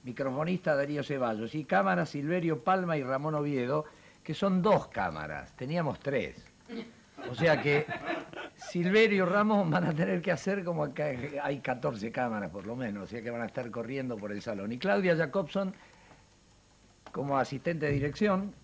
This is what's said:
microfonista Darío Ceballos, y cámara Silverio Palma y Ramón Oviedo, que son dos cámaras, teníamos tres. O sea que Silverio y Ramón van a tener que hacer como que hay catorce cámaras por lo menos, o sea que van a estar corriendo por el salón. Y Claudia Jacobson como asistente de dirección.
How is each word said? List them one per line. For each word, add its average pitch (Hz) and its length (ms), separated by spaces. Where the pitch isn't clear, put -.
microfonista 143 720
Darío 143 280
Ceballos, 117 500
y 151 100
cámara 185 440
Silverio 160 560
Palma 185 340
y 139 60
Ramón 139 320
Oviedo, 143 500
que 165 100
son 185 300
dos 196 240
cámaras, 76 680
teníamos 143 440
tres. 120 440
O 123 60
sea 151 260
que 147 240
Silverio 190 680
y 175 40
Ramón 208 400
van 180 140
a 170 100
tener 180 280
que 180 100
hacer 190 320
como 156 300
que 143 500
hay 143 160
catorce 117 520
cámaras 110 380
por 92 160
lo 113 100
menos, 104 280
o - 40
sea 113 140
que 117 80
van 117 120
a 113 40
estar 120 240
corriendo 120 480
por 104 140
el 104 100
salón. 104 300
Y 123 80
Claudia 185 380
Jacobson 190 560
como 139 260
asistente 147 500
de 143 40
dirección. 185 600